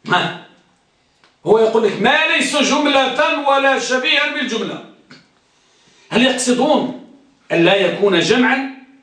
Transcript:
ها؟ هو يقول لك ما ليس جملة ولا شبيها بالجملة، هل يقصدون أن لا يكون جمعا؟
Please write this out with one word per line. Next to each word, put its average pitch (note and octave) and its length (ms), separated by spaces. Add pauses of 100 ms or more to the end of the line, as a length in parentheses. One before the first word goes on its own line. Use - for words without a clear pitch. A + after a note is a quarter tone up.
ها؟ F3+ 380 (1000)
هو G#3 120
يقول A3 260
لك G3 180
ما D4 240 (100)
ليس D4 200
جملة C#4+ 920
ولا C4+ 300
شبيها C#4+ 560
بالجملة، A3 500 (1300)
هل A3+ 160
يقصدون B3+ 800 (460)
أن E3 120
لا F#3 100
يكون F#3+ 460
جمعا؟ B3 500 (320)